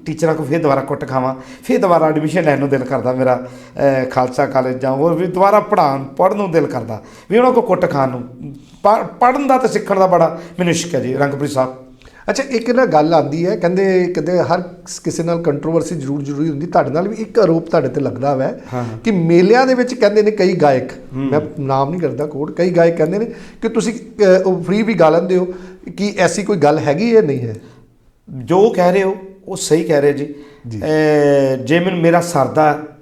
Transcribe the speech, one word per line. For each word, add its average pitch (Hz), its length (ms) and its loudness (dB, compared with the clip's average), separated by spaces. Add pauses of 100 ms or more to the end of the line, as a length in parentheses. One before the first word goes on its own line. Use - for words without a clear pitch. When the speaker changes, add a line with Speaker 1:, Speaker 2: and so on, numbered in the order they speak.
Speaker 1:
ਟੀਚਰਾਂ 160 300 0
ਕੋਲ 156 100 -6
ਫਿਰ 156 160 -2
ਦੁਬਾਰਾ 135 200 2
ਕੁੱਟ 139 260 -6
ਖਾਵਾਂ, 131 280 -2 (280)
ਫਿਰ - 160 0
ਦੁਬਾਰਾ 170 280 4
ਐਡਮਿਸ਼ਨ 156 360 0
ਲੈਣ 139 160 2
ਨੂੰ 139 100 -2
ਦਿਲ 131 140 0
ਕਰਦਾ 127 280 -2
ਮੇਰਾ, 127 360 0
ਅਹ, 135 580 -2
ਖਾਲਸਾ 127 400 0
ਕਾਲਜ 127 360 -2
ਜਾਂ 131 100 0
ਹੋਰ 151 220 0
ਵੀ 170 120 -2
ਦੁਬਾਰਾ 196 340 2
ਪੜ੍ਹਾਉਣ, 151 440 0
ਪੜ੍ਹਨ 185 340 0
ਨੂੰ 196 140 -4
ਦਿਲ 151 160 2
ਕਰਦਾ, 110 340 -8 (300)
ਵੀ 208 60 4
ਉਹਨਾਂ 247 140 4
ਕੋਲ 233 120 2
ਕੁੱਟ 175 280 0
ਖਾਣ 135 180 0
ਨੂੰ। 123 120 -8 (320)
ਪ-, 214 520 0 (140)
ਪੜ੍ਹਨ 269 280 2
ਦਾ 254 100 4
ਤੇ 226 100 0
ਸਿੱਖਣ 196 320 -2
ਦਾ 185 80 4
ਬੜਾ 170 340 2 (180)
ਮੈਨੂੰ 175 120 2
ਇਸ਼ਕ - 240 -2
ਹੈ 127 40 0
ਜੀ, 123 140 -4
ਰੰਗਪ੍ਰੀਤ 143 380 -2
ਸਾਹਿਬ। 131 240 -2 (540)
Speaker 2:
ਅੱਛਾ, 262 140 -2
ਇੱਕ 254 260 -4
ਨਾ 247 160 4
ਗੱਲ 156 280 2
ਆਉਂਦੀ 151 320 0
ਹੈ, 202 100 0
ਕਹਿੰਦੇ, 185 500 2
ਕਹਿੰਦੇ 175 340 -2
ਹਰ 180 240 0 (240)
ਸ-, - 120 -14
ਕਿਸੇ 165 240 -6
ਨਾਲ 170 180 -2
ਕੰਟਰੋਵਰਸੀ 160 540 -2
ਜ਼ਰੂਰ 143 260 -6
ਜ਼ਰੂਰੀ 143 280 -4
ਹੁੰਦੀ, 147 160 -6
ਤੁਹਾਡੇ 175 240 0
ਨਾਲ 170 180 -2
ਵੀ 220 80 -6
ਇੱਕ 220 240 -4
ਆਰੋਪ 165 260 2
ਤੁਹਾਡੇ 151 220 0
'ਤੇ 139 140 -4
ਲੱਗਦਾ 127 340 -2
ਵੈ 135 160 -2 (220)
Speaker 1:
ਹਾਂ, 123 100 -4
ਹਾਂ। 113 200 -10
Speaker 2:
ਕਿ 226 80 0
ਮੇਲਿਆਂ 185 560 4
ਦੇ 262 60 2
ਵਿੱਚ 247 200 0
ਕਹਿੰਦੇ 214 280 2
ਨੇ 208 100 2
ਕਈ 185 240 0
ਗਾਇਕ, 139 360 0 (240)
Speaker 1:
ਹੂੰ। 135 100 -4
Speaker 2:
ਮੈਂ 143 160 0 (180)
ਨਾਮ 135 300 -2
ਨਹੀਂ 175 120 -6
ਕਰਦਾ 135 240 -4
ਕੋਟ, 147 260 -8
ਕਈ 175 180 -2
ਗਾਇਕ 170 260 2
ਕਹਿੰਦੇ 202 220 0
ਨੇ 226 80 -2 (360)
ਕਿ 226 80 -2
ਤੁਸੀਂ, 220 240 -2
ਅਹ, 185 520 2
ਉਹ 180 180 0
ਫ੍ਰੀ 208 200 0
ਵੀ 214 100 0
ਗਾ 165 160 6
ਲੈਂਦੇ 180 280 2
ਹੋ, 180 100 0 (500)
ਕੀ 202 200 -4
ਐਸੀ 180 260 0
ਕੋਈ 202 140 0
ਗੱਲ 147 220 4
ਹੈਗੀ 170 360 0
ਹੈ, 214 60 8
ਨਹੀਂ 135 180 -2
ਹੈ? 113 160 -6 (760)
Speaker 1:
ਜੋ 170 400 2
ਕਹਿ 180 220 2
ਰਹੇ 196 120 2
ਹੋ, 190 120 -2 (320)
ਉਹ 190 80 -10
ਸਹੀ 156 280 0
ਕਹਿ 147 180 2
ਰਹੇ 139 120 4
ਜੀ। 143 200 -6 (340)
Speaker 2:
ਜੀ। 110 140 -8
Speaker 1:
ਅਹ, 147 760 2
ਜੇ 131 220 2
ਮੈਨੂੰ, 180 200 -2
ਮੇਰਾ 170 220 4
ਸਰਦਾ 147 580 0 (220)